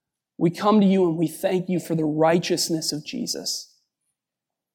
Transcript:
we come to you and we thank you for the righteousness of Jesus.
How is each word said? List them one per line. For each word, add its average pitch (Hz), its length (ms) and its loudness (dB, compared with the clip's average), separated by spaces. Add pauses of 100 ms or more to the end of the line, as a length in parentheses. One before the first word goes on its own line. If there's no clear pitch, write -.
(400)
we 170 100 2
come 208 320 4
to 196 60 6
you 190 200 4
and 165 120 -2
we 165 80 2
thank 185 420 -2
you 180 100 -2
for 165 140 -6
the 160 120 0
righteousness 160 840 0
of 151 140 -8
Jesus. - 720 -8 (1000)